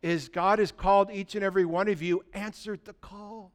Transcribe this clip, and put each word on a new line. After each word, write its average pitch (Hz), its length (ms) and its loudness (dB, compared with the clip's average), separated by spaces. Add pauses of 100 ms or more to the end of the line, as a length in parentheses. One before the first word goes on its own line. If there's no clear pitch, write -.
is 165 260 -2
God 190 300 2
has 208 140 2
called 196 380 4
each 196 260 -8
and 202 80 -2
every 190 200 2
one 175 240 0
of 175 140 -2
you, 175 200 -2 (120)
answered 208 500 -10
the 208 100 -20
call. 208 600 -18